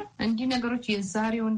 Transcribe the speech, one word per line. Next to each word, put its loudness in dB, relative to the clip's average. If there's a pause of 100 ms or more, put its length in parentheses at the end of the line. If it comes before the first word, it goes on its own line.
(200)
እንዲህ 0
ነገሮች 0
የዛሬውን 0